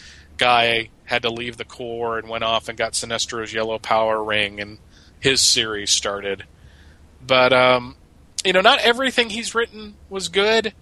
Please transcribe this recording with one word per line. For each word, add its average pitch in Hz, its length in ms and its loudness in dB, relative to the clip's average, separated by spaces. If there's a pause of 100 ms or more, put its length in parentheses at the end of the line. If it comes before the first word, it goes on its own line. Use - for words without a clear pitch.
(380)
Guy 117 520 2 (160)
had 120 160 -2
to 120 80 -2
leave 117 280 -8
the 113 80 -8
Corps 117 520 -8
and 110 100 -10
went 113 160 -6
off 113 240 0
and 113 100 -10
got 113 180 -2
Sinestro's 113 580 -6
yellow 110 260 -2
power 110 440 0
ring, 104 360 -2
and 104 180 -12 (420)
his 135 220 2
series 107 500 0
started. 101 520 -4 (840)
But, 127 280 4
um, 127 420 4 (480)
you 190 100 0
know, 185 80 4
not 240 180 6
everything 240 500 0
he's 214 260 -8
written 214 400 -6 (140)
was 190 180 -8
good. 208 540 0